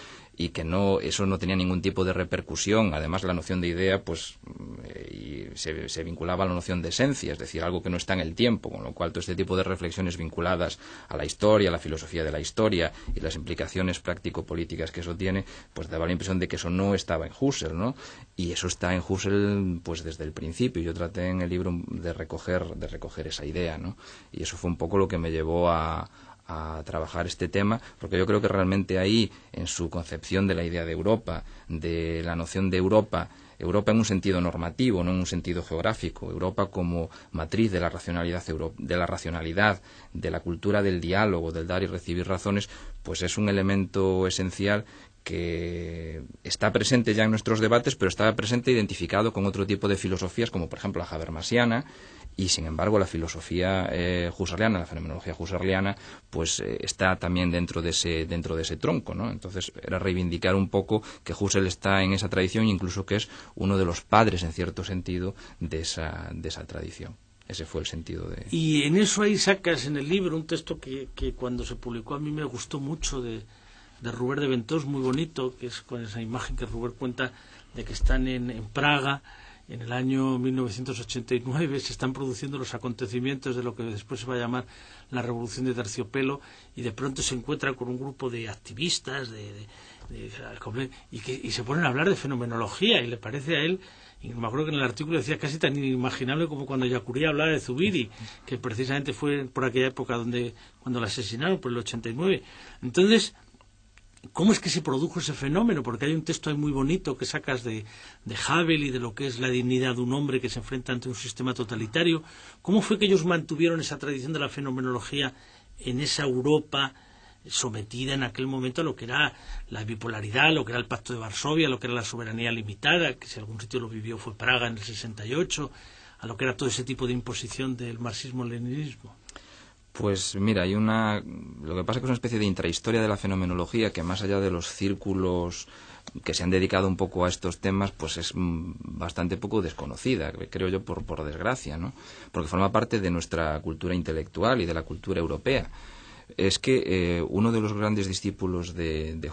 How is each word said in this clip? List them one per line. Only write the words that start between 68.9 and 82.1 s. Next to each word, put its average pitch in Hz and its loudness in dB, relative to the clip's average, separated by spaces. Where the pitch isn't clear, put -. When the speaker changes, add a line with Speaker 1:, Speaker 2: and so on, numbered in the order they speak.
Speaker 2:
eso 202 4
ahí 208 6
sacas 170 4
en 147 -2
el 139 -2
libro 180 2
un 160 -4
texto 160 -4
que, 135 -8
que 123 -2
cuando 123 -2
se 120 -8
publicó 117 -6
a 143 -4
mí 151 -4
me 151 -2
gustó 123 -6
mucho 139 -4
de, 113 -6
de 120 -4
Robert 123 0
de 143 2
Ventós, 131 2
muy 139 0
bonito, 127 0
que 123 -8
es 117 -10
con 120 -8
esa 110 -8
imagen 117 -4
que 123 -4
Robert 113 -4
cuenta 127 -2
de 226 -8
que - -8
están 131 6
en, 127 -2
en 113 -8
Praga 139 2
en 117 -10
el 117 -6
año 131 2
mil 131 2
novecientos 127 -4
ochenta 120 -4
y 123 2
nueve, 139 0
se - -6
están 131 -2